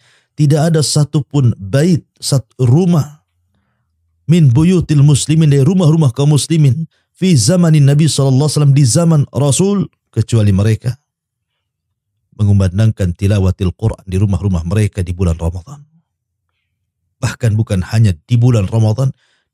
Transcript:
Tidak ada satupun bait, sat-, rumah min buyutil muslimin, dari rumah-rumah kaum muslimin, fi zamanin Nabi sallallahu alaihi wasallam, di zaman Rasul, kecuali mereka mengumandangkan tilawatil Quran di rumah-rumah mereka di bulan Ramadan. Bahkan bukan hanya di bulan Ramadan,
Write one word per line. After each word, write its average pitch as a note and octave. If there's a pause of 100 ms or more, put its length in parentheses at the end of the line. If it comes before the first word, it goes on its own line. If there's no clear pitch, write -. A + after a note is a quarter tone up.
(340)
Tidak D3+
ada D#3+
satupun C#3+
bait, C#3 (100)
sat-, -
rumah D3 (1040)
min D#3+
buyutil D3+
muslimin, D3+
dari C#3
rumah-rumah D#3+
kaum D3
muslimin, D3+ (240)
fi F#3
zamanin D#3
Nabi C#3+
sallallahu C3+
alaihi -
wasallam, C#3+
di C#3+
zaman D#3+ (100)
Rasul, F3+ (160)
kecuali G#2+
mereka G#2 (1400)
mengumandangkan G2+
tilawatil F#2+
Quran -
di F#2
rumah-rumah F#2+
mereka G2
di F2
bulan F2
Ramadan. E2+ (1400)
Bahkan A#2
bukan G#2
hanya G#2+
di -
bulan A#2
Ramadan, A2 (400)